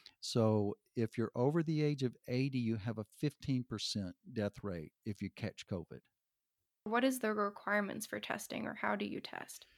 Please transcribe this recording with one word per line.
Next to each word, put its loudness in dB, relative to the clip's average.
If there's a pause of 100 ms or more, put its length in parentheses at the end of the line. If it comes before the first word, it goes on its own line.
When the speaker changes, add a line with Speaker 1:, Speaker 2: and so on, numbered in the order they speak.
(220)
Speaker 1:
So 4 (200)
if 0
you're 0
over 4
the 2
age 2
of 0 (120)
eighty, 0
you 2
have -4
a -6 (140)
fifteen 0
percent -4 (180)
death -2
rate -6 (120)
if -6
you -2
catch -8
covid. -6 (840)
Speaker 2:
What 4
is 4
the 2
requirements 0
for -6
testing, -4
or -4
how 0
do -2
you -6
test? -12 (120)